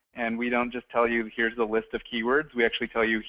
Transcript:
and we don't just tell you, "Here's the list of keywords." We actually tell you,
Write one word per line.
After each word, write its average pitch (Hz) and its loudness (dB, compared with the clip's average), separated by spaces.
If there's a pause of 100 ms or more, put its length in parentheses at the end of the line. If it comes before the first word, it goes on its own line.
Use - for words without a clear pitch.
(140)
and 117 -4
we 120 -2
don't 120 0
just 123 -10
tell 120 4
you, 117 0
"Here's 113 0
the 120 0
list 110 0
of 113 -4 (120)
keywords." 123 0
We 120 2
actually 113 0
tell 113 0
you, 110 2